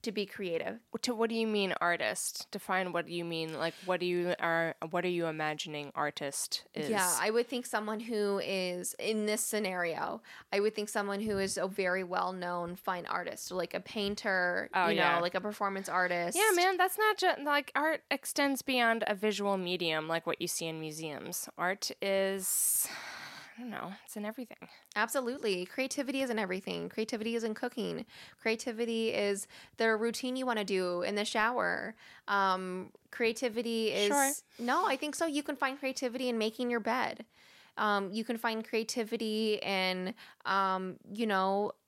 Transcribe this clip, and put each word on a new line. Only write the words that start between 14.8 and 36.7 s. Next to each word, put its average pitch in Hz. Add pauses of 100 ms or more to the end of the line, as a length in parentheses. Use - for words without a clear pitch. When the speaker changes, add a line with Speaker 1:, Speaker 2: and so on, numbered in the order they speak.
Speaker 1:
you 170
know, 170
Speaker 2:
yeah. 170
Speaker 1:
like 180
a 185
performance 196
artist. 175
Speaker 2:
Yeah, 415
man, 359
that's 370
not 427
ju-, 339
like, 285
art 302
extends 277
beyond 233
a 214
visual 202
medium, 170
like 165
what 170
you 170
see 165
in 160
museums. 156
Art 185 (100)
is, 196 (680)
I 233
don't 247
know, 196 (100)
it's -
in 208
everything. 220 (280)
Speaker 1:
Absolutely. 226
Creativity 269
is 254
in 220
everything. 185
Creativity 220
is 226
in 220
cooking. 208 (380)
Creativity 226
is 202 (300)
the 226
routine 233
you 262
wanna 220
do 180
in 202
the 208
shower. 220 (340)
Um, 185 (220)
creativity 226
is 202
Speaker 2:
Sure. 277 (260)
Speaker 1:
No, 285
I -
think 302
so. 330
You 285
can 294
find 269
creativity 254
in 226
making 220